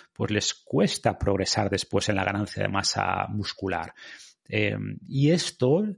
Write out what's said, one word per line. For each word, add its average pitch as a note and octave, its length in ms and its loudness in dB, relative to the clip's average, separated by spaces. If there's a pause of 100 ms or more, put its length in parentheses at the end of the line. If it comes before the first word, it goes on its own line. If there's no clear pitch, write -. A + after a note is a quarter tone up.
(120)
pues - 180 -4
les - 240 0
cuesta - 640 0
progresar G2 500 0
después G2 400 0
en G#2 60 2
la F#2+ 100 2
ganancia G2+ 380 -2
de G2+ 60 2
masa G2 600 0
muscular. F#2+ 640 -4 (560)
Eh, G#2 280 0 (320)
y C#3 220 2
esto E3 520 2 (160)